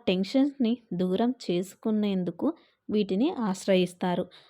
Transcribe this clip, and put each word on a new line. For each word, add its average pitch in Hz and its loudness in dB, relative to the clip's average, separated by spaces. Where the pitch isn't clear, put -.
టెన్షన్స్‌ని 233 0
దూరం 185 0
చేసుకునేందుకు 190 -2
వీటిని 208 0
ఆశ్రయిస్తారు. 185 0